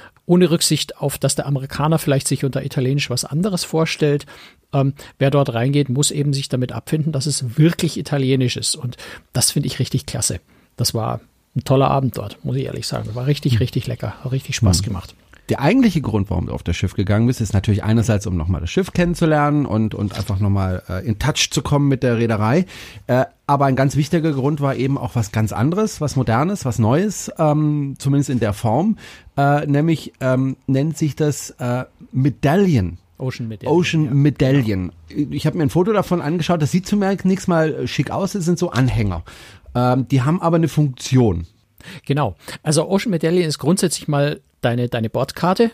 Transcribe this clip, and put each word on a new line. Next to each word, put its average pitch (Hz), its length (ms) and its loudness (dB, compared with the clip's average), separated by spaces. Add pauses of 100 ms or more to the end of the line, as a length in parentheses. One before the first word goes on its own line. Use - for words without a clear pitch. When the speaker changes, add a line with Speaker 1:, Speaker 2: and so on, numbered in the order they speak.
(240)
Speaker 1:
Ohne 175 260 6
Rücksicht - 500 0
auf, 143 180 -2
dass - 180 0
der 143 100 -2
Amerikaner 143 540 0
vielleicht 139 260 0
sich 139 180 0
unter 131 200 -2
Italienisch 139 460 0
was 120 140 -2
anderes 180 380 -2
vorstellt. 151 640 0 (460)
Ähm, 139 220 2 (260)
wer 139 100 4
dort 139 240 2
reingeht, 139 340 2
muss 131 220 0
eben 147 220 0
sich 139 160 -4
damit 127 240 -2
abfinden, 156 400 -2
dass 139 140 -2
es 131 300 -4
wirklich 165 400 2
italienisch 131 600 0
ist. - 180 -4
Und 123 220 -8 (360)
das - 200 0
finde 147 160 -2
ich - 100 -6
richtig - 280 -4
klasse. - 340 -4 (360)
Das - 180 -2
war 117 260 -4 (340)
ein 139 100 -2
toller 135 240 4
Abend 135 300 0
dort, 101 260 -12
muss 131 120 -4
ich 131 80 -4
ehrlich - 220 -8
sagen. 110 280 -6
War 123 120 -6
richtig, 143 280 2
Speaker 2:
Hm. 110 40 4
Speaker 1:
richtig 127 280 0
lecker. 120 360 -6
Hat 127 100 -6
richtig 135 240 -4
Spaß 92 220 4
Speaker 2:
Hm. 95 60 -4
Speaker 1:
gemacht. 95 300 -8 (340)
Speaker 2:
Der 113 120 0
eigentliche 190 400 4
Grund, 104 280 -2
warum 87 180 -2
du - 60 -8
auf - 120 -8
das 85 100 -2
Schiff - 200 -2
gegangen 104 340 2
bist, 131 120 -2
ist 107 140 -2
natürlich 101 300 2
einerseits, 107 420 2
um 92 100 -2
nochmal 82 240 -2
das 82 80 -6
Schiff - 240 -2
kennenzulernen 151 720 2
und, 110 300 0
und 101 240 -4
einfach 101 220 -2
nochmal, 95 480 0
äh, 92 180 -6
in 107 140 -2
Touch - 320 -2
zu 143 100 -2
kommen 143 240 2
mit 135 160 2
der 120 160 2
Reederei. 113 480 2 (400)
Äh, 127 200 2 (200)
aber 143 200 2
ein 131 100 2
ganz 135 180 2
wichtiger 156 380 0
Grund 143 280 -2
war 135 140 0
eben 135 240 -2
auch - 160 -6
was 117 160 -2
ganz 110 220 -2
anderes, 175 480 -2
was 143 160 -4
Modernes, 139 480 0
was 120 160 -2
Neues, 160 580 0
ähm, 147 600 0
zumindest 139 300 0
in 123 120 -2
der 107 120 0
Form. 139 460 0 (380)
Äh, 143 300 2
nämlich, 151 540 0
ähm, 131 360 0 (100)
nennt 143 320 0
sich 147 160 -2
das, 147 360 -2
äh, 123 340 -4 (260)
Medallion. 139 880 2 (200)
Speaker 1:
Ocean 127 300 -8
Medallion, 131 300 0
Speaker 2:
Ocean 160 260 2
Speaker 1:
ja. 117 60 -2
Speaker 2:
Medallion. 131 840 2 (160)
Speaker 1:
Genau. - 220 -4
Speaker 2:
Ich 143 160 -4
habe 156 100 0
mir 170 60 0
ein 139 80 2
Foto 185 240 2
davon 180 260 0
angeschaut, 165 400 0
das 147 120 0
sieht 185 140 0
zunächst 190 600 0
mal 160 400 0
schick - 220 -2
aus, 185 220 -2
das 196 120 -4
sind 170 140 2
so 175 140 -2
Anhänger. 107 500 0 (540)
Ähm, 123 320 2
die 135 140 2
haben 156 200 0
aber 170 140 2
eine 165 120 2
Funktion. 123 800 2 (580)
Speaker 1:
Genau. 139 300 -2 (300)
Also 156 240 2
Ocean 196 220 0
Medallion 170 360 2
ist 147 120 -4
grundsätzlich 170 500 0
mal 143 320 0 (200)
deine, 120 280 0
deine 113 220 -2
Bordkarte, 180 640 0